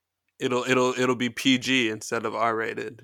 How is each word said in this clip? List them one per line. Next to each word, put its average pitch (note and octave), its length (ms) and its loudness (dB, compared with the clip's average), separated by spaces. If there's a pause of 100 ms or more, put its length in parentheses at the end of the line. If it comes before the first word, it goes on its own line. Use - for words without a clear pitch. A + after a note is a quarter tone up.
(400)
it'll, B2+ 240 0
it'll, B2+ 340 4
it'll B2+ 180 2
be A#2+ 140 -2
P C3 280 2
G A#2+ 320 0
instead A2+ 360 -6
of G#2+ 80 -4
R-rated, A2+ 680 -4